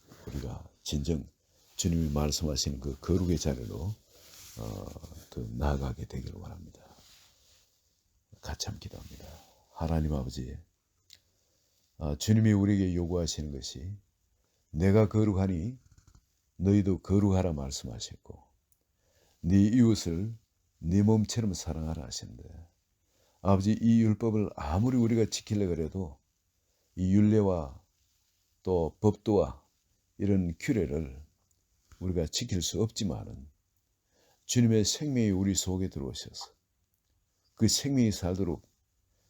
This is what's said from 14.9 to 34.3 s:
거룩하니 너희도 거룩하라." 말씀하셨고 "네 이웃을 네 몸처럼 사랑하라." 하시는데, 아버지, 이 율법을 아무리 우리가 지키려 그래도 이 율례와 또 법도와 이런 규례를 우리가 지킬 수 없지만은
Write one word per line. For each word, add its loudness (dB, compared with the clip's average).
거룩하니 0
너희도 4
거룩하라." 2
말씀하셨고 -10
"네 6
이웃을 4
네 2
몸처럼 2
사랑하라." -6
하시는데, -14
아버지, 2
이 6
율법을 2
아무리 0
우리가 4
지키려 -2
그래도 -4
이 2
율례와 4
또 0
법도와 2
이런 0
규례를 -2
우리가 -2
지킬 -4
수 -2
없지만은 -6